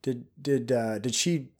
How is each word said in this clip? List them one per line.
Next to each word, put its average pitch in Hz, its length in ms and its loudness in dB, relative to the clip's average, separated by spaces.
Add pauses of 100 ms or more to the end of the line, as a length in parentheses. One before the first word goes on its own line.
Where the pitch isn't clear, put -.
Did, 123 240 -4 (160)
did, 135 300 2
uh, 113 260 0
did 110 160 -2
she 160 440 0